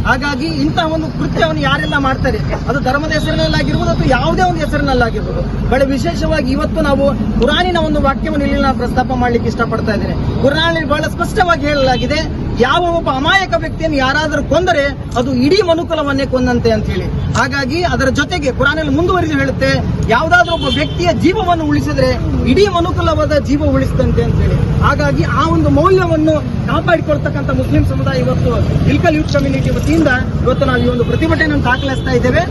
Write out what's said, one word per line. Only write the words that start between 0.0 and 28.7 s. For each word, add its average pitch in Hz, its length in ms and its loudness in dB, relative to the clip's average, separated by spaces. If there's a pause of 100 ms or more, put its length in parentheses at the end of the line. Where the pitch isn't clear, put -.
ಹಾಗಾಗಿ 262 440 -2 (140)
ಇಂತಹ 320 320 0
ಒಂದು 311 200 -2
ಕೃತ್ಯವನ್ನು 311 480 -2
ಯಾರೆಲ್ಲ 277 360 0
ಮಾಡ್ತಾರೆ, 262 420 0 (280)
ಅದು 277 120 -2
ಧರ್ಮದ 285 320 -2
ಹೆಸರಿನಲ್ಲಾಗಿರ್ಬೋದು 320 840 0
ಅಥವಾ - 160 0
ಯಾವುದೇ 285 340 2
ಒಂದು 349 200 0
ಹೆಸರಿನಲ್ಲಾಗಿರ್ಬೋದು, 262 800 0 (240)
ಬಹಳ 269 200 2
ವಿಶೇಷವಾಗಿ 311 640 -2
ಇವತ್ತು 294 300 -2
ನಾವು 277 240 2 (320)
ಕುರಾನಿನ 330 480 2
ಒಂದು 302 160 0
ವಾಕ್ಯವನ್ನು 285 460 0
ಇಲ್ಲಿ 277 140 0
ನಾನು 269 200 0
ಪ್ರಸ್ತಾಪ 247 340 0
ಮಾಡ್ಲಿಕ್ಕೆ 240 360 0
ಇಷ್ಟಪಡ್ತಾ 220 440 -2
ಇದ್ದೇನೆ. 196 220 -2 (240)
ಕುರಾನಲ್ಲಿ 320 500 0
ಬಹಳ 302 180 -2
ಸ್ಪಷ್ಟವಾಗಿ 339 580 -2
ಹೇಳಲಾಗಿದೆ, 262 520 0 (400)
ಯಾವ 294 240 2 (120)
ಒಬ್ಬ 330 180 -2
ಅಮಾಯಕ 339 440 0
ವ್ಯಕ್ತಿಯನ್ನು 320 400 -2
ಯಾರಾದರೂ 285 460 0
ಕೊಂದರೆ 302 420 2 (320)
ಅದು 254 200 0
ಇಡೀ 294 260 4
ಮನುಕುಲವನ್ನೇ 311 640 0
ಕೊಂದಂತೆ 247 440 0
ಅಂತ 214 180 0
ಹೇಳಿ. - 180 -2 (260)
ಹಾಗಾಗಿ 269 520 -2
ಅದರ 269 240 0
ಜೊತೆಗೆ 285 420 -2
ಕುರಾನಲ್ಲಿ 285 440 0
ಮುಂದುವರಿದು 339 420 0
ಹೇಳುತ್ತೆ, 269 340 0 (380)
ಯಾವುದಾದ್ರೂ 339 460 4
ಒಬ್ಬ 330 200 -2
ವ್ಯಕ್ತಿಯ 311 340 -2 (120)
ಜೀವವನ್ನು 349 460 0
ಉಳಿಸಿದ್ರೆ 285 420 0 (380)
ಇಡೀ 381 220 4
ಮನುಕುಲವಾದ 330 640 0 (120)
ಜೀವ 285 240 0
ಉಳಿಸಿದಂತೆ 262 540 2
ಅಂತ - 180 0
ಹೇಳಿ. - 160 2 (240)
ಹಾಗಾಗಿ 285 420 2 (160)
ಆ 285 80 2
ಒಂದು 320 220 2
ಮೌಲ್ಯವನ್ನು 320 680 4 (300)
ಕಾಪಾಡಿಕೊಳ್ತಕ್ಕಂಥ 294 840 0
ಮುಸ್ಲಿಂ 262 340 2
ಸಮುದಾಯ 262 340 0
ಇವತ್ತು 254 320 0 (380)